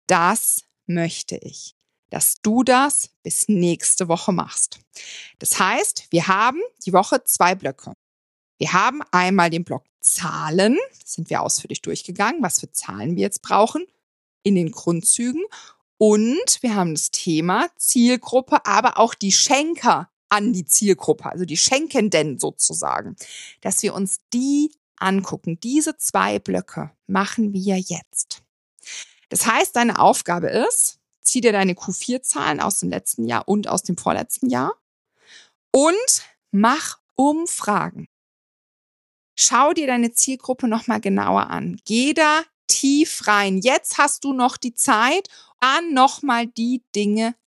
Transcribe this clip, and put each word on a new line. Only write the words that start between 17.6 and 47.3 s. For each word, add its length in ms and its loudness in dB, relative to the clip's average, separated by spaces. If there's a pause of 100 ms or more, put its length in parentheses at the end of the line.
Zielgruppe, 880 2
aber 340 2
auch 160 4
die 160 -2
Schenker 760 2 (200)
an 240 0
die 120 -2
Zielgruppe, 640 0
also 140 -6
die 140 -6
Schenkenden 840 0
sozusagen, 760 -4 (460)
dass 200 -2
wir 120 -2
uns 260 -4 (120)
die 400 0 (240)
angucken. 640 -4
Diese 380 -2
zwei 420 -2
Blöcke 520 -6 (160)
machen 460 -2
wir 240 -2
jetzt. 680 -10 (840)
Das 160 -2
heißt, 300 0
deine 240 2
Aufgabe 480 2
ist, 520 0 (220)
zieh 200 0
dir 100 4
deine 240 0
Q 160 -10
vier 300 -4
Zahlen 380 -2
aus 200 -2
dem 100 -4
letzten 360 -4
Jahr 220 -4
und 200 0
aus 160 -2
dem 140 -4
vorletzten 520 -2
Jahr 240 -2 (1000)
und 520 2 (280)
mach 480 2 (160)
Umfragen. 920 -2 (1300)
Schau 380 2
dir 140 -2
deine 260 0
Zielgruppe 540 -2
noch 200 -2
mal 120 -2
genauer 500 0
an. 360 -8
Geh 280 0
da 300 2 (240)
tief 600 2
rein. 300 2
Jetzt 400 0
hast 260 2
du 100 -2
noch 240 0
die 160 -8
Zeit, 540 2 (320)
an 340 2
noch 280 4
mal 260 0
die 360 -2 (120)
Dinge 400 0 (140)